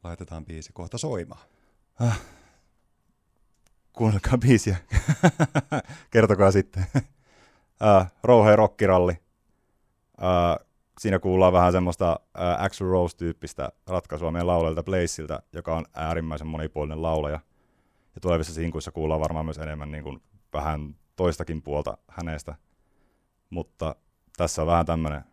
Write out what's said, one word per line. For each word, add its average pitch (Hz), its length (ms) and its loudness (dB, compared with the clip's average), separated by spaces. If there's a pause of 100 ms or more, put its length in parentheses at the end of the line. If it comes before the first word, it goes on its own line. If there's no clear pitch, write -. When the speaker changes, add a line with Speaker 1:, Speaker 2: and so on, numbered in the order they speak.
Speaker 1:
laitetaan 85 420 -14
biisi 80 280 -14
kohta 87 240 -12
soimaan? - 440 -8 (600)
Speaker 2:
Äh. 117 200 -2 (1700)
Kuunnelkaa 110 420 0
biisiä. 110 400 4 (680)
<laughs> - 680 -8
Kertokaa 101 400 6
sitten. 95 420 0
<laughs> - 220 -2 (680)
Äh, 98 280 6 (120)
rouhea 107 320 8
rockiralli. 95 560 4
Äh, - 1600 -4 (320)
siinä 95 200 -2
kuullaan 92 340 4
vähän 90 180 6
semmoista, 90 480 0 (200)
äh, 87 240 -2
Axl 98 220 -4
Rose-tyyppistä 85 840 -4 (160)
ratkaisua 85 440 -6
meidän 87 160 -2
laulajalta 82 360 0
Blazeilta, 82 580 -4 (120)
joka 82 220 -6
on 82 180 -6
äärimmäisen 80 540 -6
monipuolinen 78 540 -8
laulaja. 78 380 -4 (760)
Ja - 60 -18
tulevissa 82 320 -2
sinkuissa 80 380 -8
kuullaan 78 300 -2
varmaan 78 240 -4
myös 76 120 -10
enemmän 76 340 -12
niin 76 120 -12
kuin 69 180 -14 (320)
vähän 76 420 -6 (200)
toistakin 82 460 -2
puolta 73 360 -6 (120)
hänestä. 80 460 -12 (960)
Mutta 80 460 -10 (420)
tässä 85 240 -4
on 78 60 0
vähän 85 180 2
tämmönen 78 360 -4 (100)